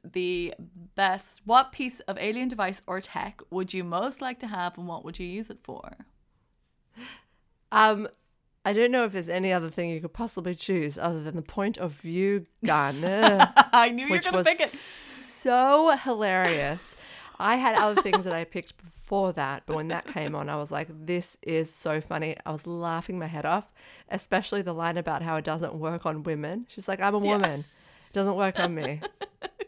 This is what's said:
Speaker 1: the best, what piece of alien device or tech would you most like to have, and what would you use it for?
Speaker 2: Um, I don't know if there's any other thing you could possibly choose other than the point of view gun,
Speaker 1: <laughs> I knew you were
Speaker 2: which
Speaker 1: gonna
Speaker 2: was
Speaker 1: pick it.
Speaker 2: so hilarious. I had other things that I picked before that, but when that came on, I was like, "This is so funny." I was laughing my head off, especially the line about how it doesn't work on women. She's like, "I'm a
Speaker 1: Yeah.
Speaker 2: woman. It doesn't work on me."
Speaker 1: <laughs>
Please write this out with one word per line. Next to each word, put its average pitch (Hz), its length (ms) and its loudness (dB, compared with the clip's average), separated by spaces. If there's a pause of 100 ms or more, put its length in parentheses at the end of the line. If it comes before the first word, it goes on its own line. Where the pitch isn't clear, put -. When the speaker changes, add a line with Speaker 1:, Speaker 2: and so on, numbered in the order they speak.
Speaker 1:
the 180 500 -4 (400)
best, 196 500 -2
what 262 280 4
piece 254 280 -6
of - 180 -8
alien 233 300 -2
device 202 380 -4
or 185 140 -4
tech - 400 -10 (100)
would 185 240 -4
you 185 100 -4
most 190 380 -4
like 254 180 -8
to 254 60 -8
have, 180 320 -6
and 175 100 -12
what 170 160 -10
would 165 140 -12
you 180 80 -8
use 202 240 -8
it - 120 -18
for? - 340 -14 (1700)
Speaker 2:
Um, 214 380 6 (560)
I 202 80 2
don't 233 180 6
know 247 140 4
if 202 80 -2
there's 175 160 -4
any 185 240 0
other 165 180 0
thing 170 200 -4
you 160 100 -4
could 165 120 -10
possibly 185 420 -6
choose 156 440 -2
other 165 240 -2
than 156 140 -8
the 160 60 -6
point 202 360 -4
of 170 140 -4
view 190 540 -2 (180)
gun, 143 360 2
Speaker 1:
<laughs> 165 40 -2
I 220 880 8
knew 247 120 -4
you 294 60 -2
were 285 60 4
Speaker 2:
which - 80 0
Speaker 1:
gonna 370 140 2
Speaker 2:
was 180 80 4
Speaker 1:
pick 330 140 4
it. 302 80 4
Speaker 2:
so 269 1300 4
hilarious. 185 1000 0 (420)
I 214 180 2
had 254 200 2
other 214 260 4
things 190 220 2
that 180 100 -2
I 165 100 -2
picked - 320 -10
before 185 560 -2
that, 139 340 -4
but 151 80 -4
when 156 140 -4
that 170 180 -4
came 151 300 -6
on, 147 120 -6
I 151 80 -4
was 147 140 -6
like, 151 160 -4 (200)
"This 175 360 -4
is 160 320 -2
so 156 260 -2
funny." 156 360 -6 (100)
I 156 60 -6
was 156 160 -10
laughing 170 500 -6
my 160 80 -6
head 160 180 -8
off, 175 200 0 (460)
especially 190 520 -2
the 175 120 -4
line 165 220 -2
about 165 260 -4
how 160 140 -2
it 156 80 -4
doesn't 160 300 -4
work 160 320 -6
on 156 160 -4
women. 160 460 -6
She's - 180 -14
like, 190 140 -4
"I'm 202 160 2
a 202 40 2
Speaker 1:
Yeah. 202 120 2
Speaker 2:
woman. 175 280 0
It - 520 -20
doesn't 196 240 0
work 196 240 0
on 175 140 0
me." 151 300 -6
Speaker 1:
<laughs> 403 60 -8 (580)